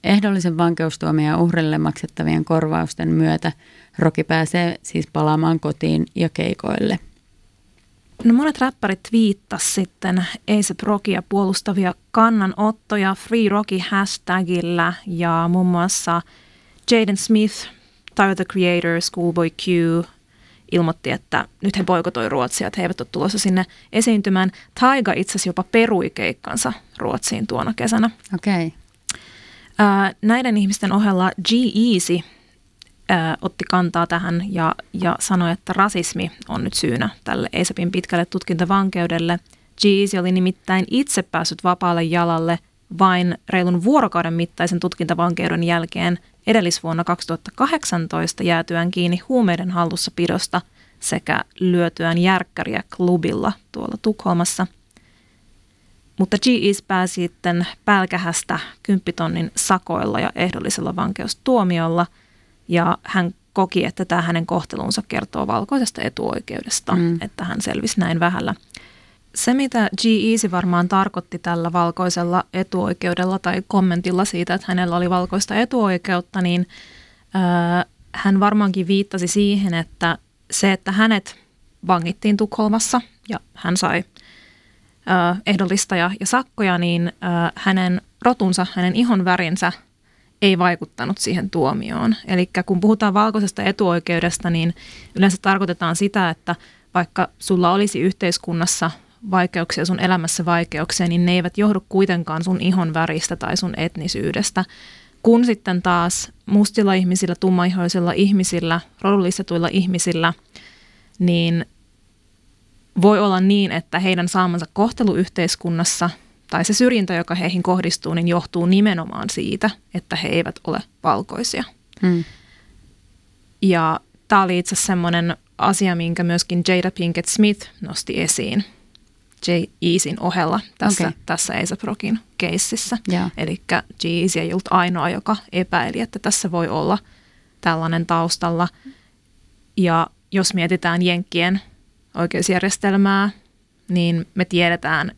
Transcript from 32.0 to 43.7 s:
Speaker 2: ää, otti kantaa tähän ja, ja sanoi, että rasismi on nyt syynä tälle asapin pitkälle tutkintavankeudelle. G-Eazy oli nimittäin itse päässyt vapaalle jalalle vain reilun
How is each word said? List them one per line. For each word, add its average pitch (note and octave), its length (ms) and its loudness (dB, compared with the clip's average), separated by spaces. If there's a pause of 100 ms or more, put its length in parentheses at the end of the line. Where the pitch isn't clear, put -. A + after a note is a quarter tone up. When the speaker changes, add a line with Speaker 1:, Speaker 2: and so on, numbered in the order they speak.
Speaker 2:
ää, D#3+ 320 0
otti F#3 280 -6
kantaa E3+ 380 2
tähän F3 460 -2
ja, E3 220 0 (180)
ja F3+ 260 -2
sanoi, F3 320 0
että - 220 -6
rasismi F3+ 580 0 (160)
on D3+ 160 -4
nyt - 100 -6
syynä - 360 -2 (140)
tälle - 260 -4 (120)
asapin F3 300 -2
pitkälle F3 340 -2
tutkintavankeudelle. F3 1120 -2 (420)
G-Eazy G3+ 360 4
oli F3+ 140 0
nimittäin F#3 600 0
itse C4 300 0
päässyt E3+ 420 -4
vapaalle F3 400 0
jalalle E3+ 560 0 (400)
vain F3+ 380 4 (120)
reilun F3+ 340 2